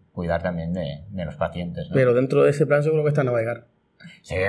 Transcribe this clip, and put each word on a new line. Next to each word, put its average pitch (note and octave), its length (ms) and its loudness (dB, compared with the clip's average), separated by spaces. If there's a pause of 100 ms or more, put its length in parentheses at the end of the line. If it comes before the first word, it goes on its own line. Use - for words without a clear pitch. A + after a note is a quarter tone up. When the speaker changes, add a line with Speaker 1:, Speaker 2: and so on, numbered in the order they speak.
(120)
Speaker 1:
cuidar E2+ 300 -4
también F2 320 -4
de, D2+ 340 -8
de F#2 180 -8
los D2 100 -10
pacientes, E2+ 520 -6
¿no? - 60 -8
Speaker 2:
Pero B2+ 220 4
dentro C3+ 280 4
de C#3+ 60 6
ese D3 160 2
plan C#3+ 160 2
seguro D3+ 220 2
que D3+ 60 2
está D3 140 2
navegar. A#2 440 -2 (540)
Speaker 1:
Sí, - 140 -8 (140)